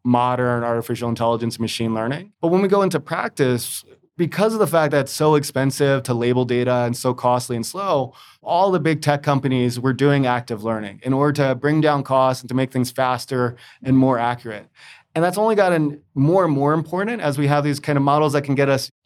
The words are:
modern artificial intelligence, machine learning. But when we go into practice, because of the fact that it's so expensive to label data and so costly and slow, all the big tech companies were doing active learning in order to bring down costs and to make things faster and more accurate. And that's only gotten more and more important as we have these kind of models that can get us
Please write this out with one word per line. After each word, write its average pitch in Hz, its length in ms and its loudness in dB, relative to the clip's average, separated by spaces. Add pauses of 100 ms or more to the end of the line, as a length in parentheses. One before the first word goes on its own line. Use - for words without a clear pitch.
modern 123 600 2
artificial 117 460 -4
intelligence, 117 500 -2
machine 113 360 -4
learning. 135 440 -6
But 170 100 0
when 180 120 4
we 202 60 2
go 196 160 2
into 170 160 -2
practice, 147 840 -4 (320)
because 190 380 0
of 220 60 -4
the 202 80 2
fact 156 240 2
that 143 140 2
it's - 60 -12
so 156 220 2
expensive 139 680 0
to 127 100 -4
label 123 320 2
data 123 380 0
and 120 120 -2
so 127 200 -2
costly 123 400 0
and 113 100 -6
slow, 170 480 -2 (300)
all 175 260 2
the 185 100 2
big 156 220 0
tech 147 220 0
companies 131 560 0
were 131 140 0
doing 139 340 2
active 120 360 -4
learning 107 380 -6
in 131 120 -2
order 143 200 2 (140)
to 131 80 0
bring 147 260 0
down 147 220 2
costs 131 400 0
and 123 60 -18
to - 40 -6
make 131 180 -2
things 123 200 -2
faster 127 640 -2 (260)
and 131 160 2
more 131 220 4
accurate. 117 480 -4 (480)
And 160 100 2
that's 180 140 -2
only 220 160 2
gotten 165 460 2 (120)
more 165 320 4
and 156 80 0
more 139 180 2
important 180 480 -2
as 147 160 -2
we 143 120 0
have 147 160 2
these 147 160 -2
kind 147 180 -2
of 139 60 2
models 147 300 2
that 147 100 0
can 139 100 -2
get 139 160 2
us 139 220 -2 (140)